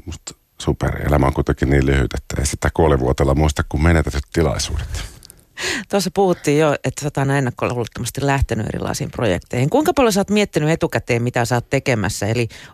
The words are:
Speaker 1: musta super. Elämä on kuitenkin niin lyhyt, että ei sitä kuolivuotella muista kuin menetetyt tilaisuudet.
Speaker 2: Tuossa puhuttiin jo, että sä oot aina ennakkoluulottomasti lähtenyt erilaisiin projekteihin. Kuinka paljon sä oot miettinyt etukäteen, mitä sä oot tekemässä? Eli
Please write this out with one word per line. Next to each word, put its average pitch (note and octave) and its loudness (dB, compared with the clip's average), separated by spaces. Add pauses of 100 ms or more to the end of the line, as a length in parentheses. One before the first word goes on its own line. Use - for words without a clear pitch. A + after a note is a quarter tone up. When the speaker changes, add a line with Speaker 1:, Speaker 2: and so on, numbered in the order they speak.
Speaker 1:
musta - -14 (260)
super. - -2
Elämä C#2+ 4
on C2 0
kuitenkin C#2 0
niin C#2 4
lyhyt, C2+ 2
että - -8
ei C#2 0
sitä - -2
kuolivuotella C#2 2
muista D2+ 2
kuin C#2+ 0
menetetyt D2 2 (100)
tilaisuudet. - -2 (840)
Speaker 2:
Tuossa G3 0
puhuttiin F3 2
jo, D3+ 4 (100)
että - -4
sä D3 -4
oot C#3+ -8
aina C#3 0
ennakkoluulottomasti B2 -4
lähtenyt C3+ 0
erilaisiin - -6
projekteihin. A#2+ -2
Kuinka D#4 2
paljon A#3 4
sä G3 2
oot F#3+ 0
miettinyt G3 0
etukäteen, B2 0
mitä B2 0
sä B2 0
oot A#2 -2
tekemässä? A#2 0
Eli A#2 0 (260)